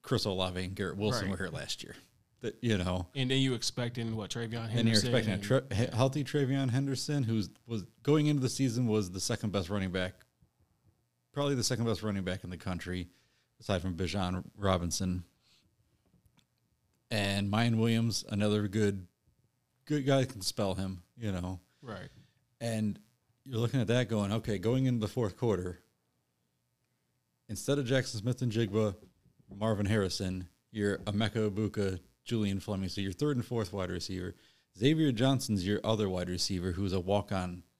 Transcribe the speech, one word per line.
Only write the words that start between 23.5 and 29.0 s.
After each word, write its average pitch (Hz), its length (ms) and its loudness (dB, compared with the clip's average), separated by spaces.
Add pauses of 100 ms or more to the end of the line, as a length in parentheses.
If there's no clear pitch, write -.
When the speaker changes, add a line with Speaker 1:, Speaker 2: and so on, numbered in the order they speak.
Speaker 1:
looking 120 220 2
at 98 60 0
that 120 220 2
going, 104 240 2
okay, 107 240 -2
going 123 280 2
into 123 140 2
the 107 80 0
fourth 107 300 -2
quarter, 90 420 0 (1700)
instead 143 300 0
of 131 60 -2
Jackson 127 340 0
Smith 120 220 -2
and 123 100 0
Jigba, 107 440 2 (580)